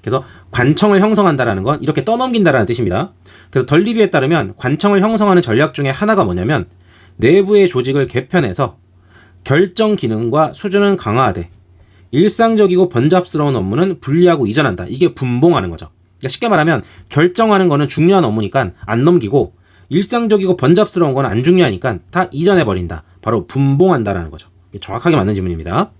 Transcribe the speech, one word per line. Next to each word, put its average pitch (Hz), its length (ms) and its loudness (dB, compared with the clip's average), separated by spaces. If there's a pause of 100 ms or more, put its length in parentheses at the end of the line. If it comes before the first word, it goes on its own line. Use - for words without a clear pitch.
그래서 131 220 -4 (280)
관청을 185 500 2
형성한다라는 147 640 0
건 143 180 -2
이렇게 143 240 -4
떠넘긴다라는 220 600 0
뜻입니다. 117 480 -4 (360)
그래서 131 160 -2
덜리비에 208 440 2
따르면 135 480 0
관청을 185 440 0
형성하는 202 400 2
전략 143 320 0
중에 139 160 -4
하나가 196 340 0
뭐냐면 92 440 -2 (500)
내부의 190 500 4
조직을 131 400 -2
개편해서 131 720 -4 (640)
결정 196 520 0
기능과 120 580 -2
수준은 202 440 0
강화하되 107 520 -2 (640)
일상적이고 196 760 2
번잡스러운 151 680 0
업무는 127 440 -2
분리하고 151 480 2
이전한다. 104 400 -2
이게 139 260 0
분봉하는 127 560 0
거죠. 82 200 -14 (280)
그러니까 135 120 -10
쉽게 - 180 -6
말하면 156 360 0 (260)
결정하는 190 580 2
거는 143 200 2
중요한 175 360 2
업무니까 107 480 -2 (140)
안 113 180 -2
넘기고 135 500 0 (360)
일상적이고 196 680 0
번잡스러운 170 560 2
건 135 120 0
안 110 180 -2
중요하니까 131 560 0 (120)
다 180 200 -2
이전해버린다. 107 720 -2 (180)
바로 110 240 -2
분봉한다라는 135 840 0
거죠. - 180 -20 (200)
이게 101 100 -18
정확하게 123 360 -2
맞는 104 180 0
지문입니다. 92 680 -4